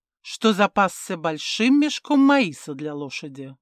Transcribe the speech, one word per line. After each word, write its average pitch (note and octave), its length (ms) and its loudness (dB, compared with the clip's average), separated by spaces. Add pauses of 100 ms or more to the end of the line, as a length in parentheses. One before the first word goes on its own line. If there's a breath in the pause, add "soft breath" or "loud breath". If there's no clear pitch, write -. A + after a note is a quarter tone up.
(200)
что - 320 0
запасся G3 640 0
большим E3+ 640 0
мешком D4 400 0
маиса C4 540 2
для D3 200 -10
лошади. C#3 680 -12